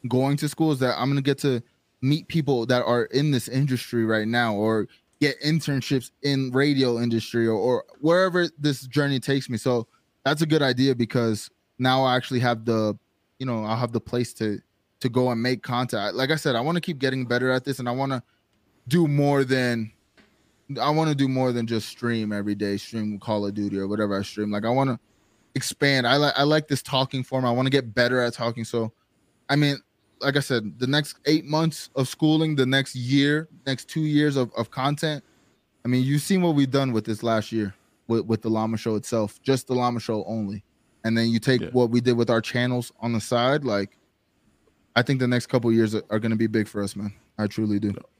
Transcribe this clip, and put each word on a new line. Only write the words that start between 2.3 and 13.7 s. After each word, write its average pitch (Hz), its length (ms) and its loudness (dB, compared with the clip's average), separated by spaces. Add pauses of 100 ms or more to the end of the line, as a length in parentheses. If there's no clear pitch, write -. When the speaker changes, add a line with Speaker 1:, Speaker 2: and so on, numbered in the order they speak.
Speaker 1:
that 123 180 2
are 120 220 2
in 143 240 0
this 131 180 0
industry 123 580 0
right 110 220 0
now, 117 280 0
or 107 320 0 (340)
get 143 200 0
internships 143 680 -2 (140)
in 135 280 0
radio 131 480 2
industry, 117 480 0
or, 110 60 2
or 113 300 0 (180)
wherever 175 460 4 (100)
this 147 300 0
journey 143 320 0
takes 135 300 -2
me. 117 80 -4
So 120 300 0 (380)
that's 151 160 2
a 165 60 2
good 147 160 4
idea, 131 320 4
because 117 560 0 (260)
now 131 260 2
I 127 120 2
actually 127 240 -2
have 117 260 0
the, 110 320 2 (420)
you 131 60 -8
know, 113 200 -4
I'll 110 120 -2